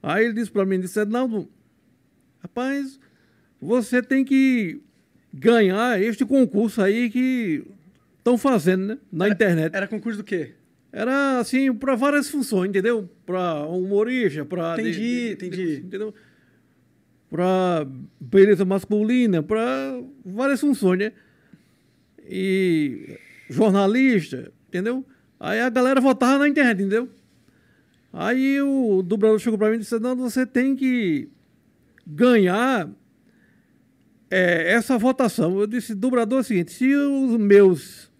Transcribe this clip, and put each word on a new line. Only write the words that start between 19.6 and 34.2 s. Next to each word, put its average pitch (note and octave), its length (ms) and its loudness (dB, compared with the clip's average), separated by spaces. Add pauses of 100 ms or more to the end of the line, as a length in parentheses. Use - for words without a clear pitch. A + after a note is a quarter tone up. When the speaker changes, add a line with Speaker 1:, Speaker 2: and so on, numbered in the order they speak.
Speaker 1:
várias B3 340 -2
funções, G3 400 0
né? G#3+ 140 -6 (1120)
E F#3 920 -2 (320)
jornalista, G3 1000 2 (160)
entendeu? A#3+ 380 -6 (340)
Aí G3+ 220 -4
a B3+ 80 0
galera B3+ 320 2
votava C4 380 4
na C#4+ 100 4
internet, C4 320 2
entendeu? G#3+ 260 -2 (1080)
Aí C4 480 -2
o B3+ 400 0
dublador G#3+ 380 2
chegou A3 180 -2
pra G#3+ 120 2
mim A3+ 60 0
e A#3 40 -4
disse, A3+ 200 -6
"Não, B3 160 -4
você B3+ 300 -2
tem C4 300 0
que A#3+ 540 -2 (760)
ganhar, G#3+ 840 2 (1400)